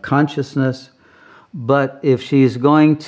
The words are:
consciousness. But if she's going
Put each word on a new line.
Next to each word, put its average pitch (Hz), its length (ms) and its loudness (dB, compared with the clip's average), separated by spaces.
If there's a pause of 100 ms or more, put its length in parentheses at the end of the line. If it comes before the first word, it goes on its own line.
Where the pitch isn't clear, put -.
consciousness. 135 880 -4 (640)
But 135 480 -2
if 127 180 2
she's 131 360 0
going 151 400 2 (120)